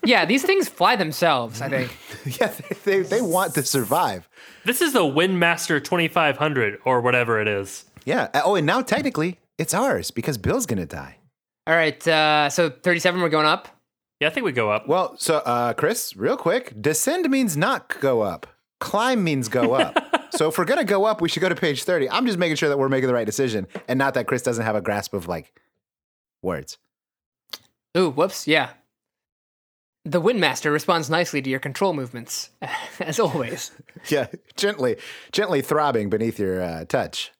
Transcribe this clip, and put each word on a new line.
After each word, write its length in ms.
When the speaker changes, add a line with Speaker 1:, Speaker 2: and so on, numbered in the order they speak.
Speaker 1:
Yeah, 200
these 180
things 240
fly 300
themselves, 640
I 80
think. 280
Speaker 2:
<laughs> 160
Yeah, 60
they, 360
they, 200
they 180
want 320
to 100
survive. 640
Speaker 3:
This 160
is 100
the 80
Windmaster 840
twenty-five 540
hundred 480
or 160
whatever 400
it 80
is. 380
Speaker 2:
Yeah. 300
Uh, 100
oh, 120
and 120
now 140
technically 580
it's 160
ours 380
because 260
Bill's 280
gonna 200
die. 340
Speaker 1:
All 60
right, 320
uh, 440
so 200
thirty-seven, 520
we're 80
going 160
up? 240
Speaker 3:
Yeah, 80
I 40
think 120
we 80
go 180
up. 200
Speaker 2:
Well, 280
so, 200
uh, 340
Chris, 460
real 180
quick, 460
descend 480
means 260
not 460
go 220
up. 220
Climb 420
means 240
go 260
up. 220
Speaker 1:
<laughs> 100
Speaker 2:
So 140
if 80
we're 80
gonna 180
go 220
up, 160
we 80
should 100
go 80
to 80
page 300
thirty. 240
I'm 160
just 120
making 200
sure 100
that 100
we're 120
making 180
the 60
right 120
decision 420
and 100
not 180
that 120
Chris 140
doesn't 240
have 100
a 60
grasp 320
of, 160
like, 280
words. 360
Speaker 1:
Ooh, 120
whoops, 380
yeah. 240
The 160
Windmaster 480
responds 400
nicely 320
to 80
your 120
control 320
movements, 560
<laughs> 240
as 220
always. 540
Speaker 2:
<laughs> 60
Yeah, 180
gently, 400
gently 300
throbbing 480
beneath 300
your, 220
uh, 220
touch. 560